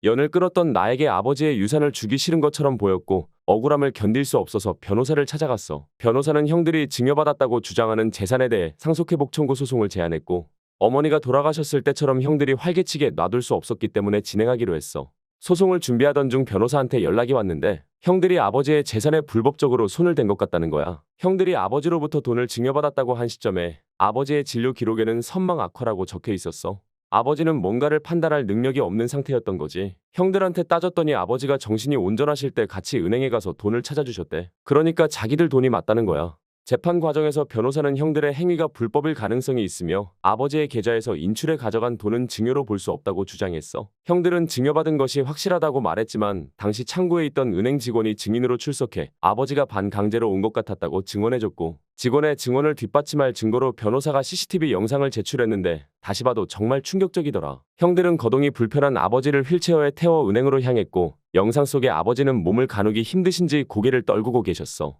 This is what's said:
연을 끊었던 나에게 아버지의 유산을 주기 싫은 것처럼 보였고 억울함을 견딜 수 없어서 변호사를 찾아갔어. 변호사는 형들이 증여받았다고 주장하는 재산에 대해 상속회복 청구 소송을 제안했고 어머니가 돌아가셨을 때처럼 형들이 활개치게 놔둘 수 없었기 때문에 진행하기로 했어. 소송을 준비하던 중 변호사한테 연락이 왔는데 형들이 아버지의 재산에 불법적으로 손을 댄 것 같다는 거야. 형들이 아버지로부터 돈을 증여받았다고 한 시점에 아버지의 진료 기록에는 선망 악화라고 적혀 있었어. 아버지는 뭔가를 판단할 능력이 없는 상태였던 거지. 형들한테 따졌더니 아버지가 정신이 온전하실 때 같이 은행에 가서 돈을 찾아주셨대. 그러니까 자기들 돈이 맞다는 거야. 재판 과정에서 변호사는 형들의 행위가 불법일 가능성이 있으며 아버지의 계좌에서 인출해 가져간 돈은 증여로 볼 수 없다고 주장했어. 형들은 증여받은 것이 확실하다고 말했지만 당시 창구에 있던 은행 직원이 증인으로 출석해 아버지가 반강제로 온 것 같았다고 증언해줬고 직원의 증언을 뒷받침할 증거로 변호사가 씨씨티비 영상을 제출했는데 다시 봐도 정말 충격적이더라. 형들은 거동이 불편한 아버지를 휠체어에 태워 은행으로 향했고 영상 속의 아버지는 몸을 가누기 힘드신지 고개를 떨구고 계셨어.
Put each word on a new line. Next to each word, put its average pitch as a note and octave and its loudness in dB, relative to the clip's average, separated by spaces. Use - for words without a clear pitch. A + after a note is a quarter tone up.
연을 A#2+ 2
끊었던 F3 2
나에게 A#2+ 2
아버지의 C3 0
유산을 C#3+ 2
주기 A2+ -4
싫은 E3 0
것처럼 C#3+ 0
보였고 F#2+ 0
억울함을 C#3 2
견딜 A2 0
수 B2+ 2
없어서 F#2+ -4
변호사를 C3 0
찾아갔어. B2 -6
변호사는 C#3+ 2
형들이 D#3+ 2
증여받았다고 C#3 2
주장하는 A2 0
재산에 B2 0
대해 F2+ 0
상속회복 D#3 -2
청구 C#3+ 0
소송을 B2 -2
제안했고 E2+ -4
어머니가 C#3+ 2
돌아가셨을 C#3+ 0
때처럼 C3+ 0
형들이 C#3+ 2
활개치게 D#3 -2
놔둘 F#2+ -2
수 - -2
없었기 G#2 -4
때문에 G2+ 0
진행하기로 A2+ 0
했어. C#2+ -10
소송을 F3+ 2
준비하던 C3+ 2
중 C3+ 2
변호사한테 B2 0
연락이 A2+ 2
왔는데 F2+ 0
형들이 F3+ 4
아버지의 C#3+ 2
재산에 D3+ 0
불법적으로 B2 2
손을 E3+ 2
댄 C#3+ 2
것 G2+ 2
같다는 E2 -2
거야. D2+ -4
형들이 F#3 0
아버지로부터 D3 -2
돈을 A#2+ -2
증여받았다고 C3+ -2
한 A#2+ -4
시점에 F2+ -4
아버지의 C3+ 0
진료 B2 -2
기록에는 A2 0
선망 F#3 -2
악화라고 G2 -4
적혀 G2+ -6
있었어. F2+ -8
아버지는 D3 0
뭔가를 B2+ 0
판단할 D3+ 0
능력이 B2 -2
없는 A2 -2
상태였던 B2+ -4
거지. F2+ -8
형들한테 F#3 0
따졌더니 E3+ 0
아버지가 B2+ 0
정신이 A#2+ -2
온전하실 B2+ 0
때 A2+ 0
같이 F#2+ -6
은행에 A2+ 0
가서 A2 -4
돈을 G#2+ -2
찾아주셨대. F#2+ -6
그러니까 D#3+ 2
자기들 D3+ 0
돈이 C3 4
맞다는 A2 2
거야. E2 -2
재판 F3 0
과정에서 D3+ 0
변호사는 C#3 0
형들의 D3 0
행위가 E3 0
불법일 D3 -2
가능성이 A#2+ -2
있으며 F2+ -4
아버지의 C#3 0
계좌에서 A2+ -2
인출해 A2 -2
가져간 A2+ -2
돈은 A#2 -2
증여로 B2+ -2
볼 G#2 -2
수 F#2+ -6
없다고 F#2+ -4
주장했어. F2+ -8
형들은 F3 0
증여받은 D3+ 0
것이 C3+ 0
확실하다고 D3+ -2
말했지만 G2+ -2
당시 G#2+ -4
창구에 F3 0
있던 C3+ 0
은행 A#2+ 0
직원이 A2 0
증인으로 A#2+ 0
출석해 A#2 -6
아버지가 B2+ 0
반강제로 G#2 0
온 F#2+ 0
것 G#2+ 0
같았다고 F#2 -4
증언해줬고 G2+ -4
직원의 C#3+ 0
증언을 C#3 0
뒷받침할 C#3 0
증거로 A#2+ 0
변호사가 C3+ 0
씨씨티비 D#3+ -2
영상을 A2+ 0
제출했는데 G2 -2
다시 - -6
봐도 A#2 0
정말 A#2+ -2
충격적이더라. C#3+ -2
형들은 F3 4
거동이 C3+ 2
불편한 C3 0
아버지를 B2+ 4
휠체어에 D#3 2
태워 D#3+ 4
은행으로 C3 4
향했고 F#2+ 0
영상 A#2 4
속의 C3 2
아버지는 A#2+ 2
몸을 A2 2
가누기 G#2+ 0
힘드신지 E3+ 0
고개를 B2 2
떨구고 A2+ 0
계셨어. D2+ -6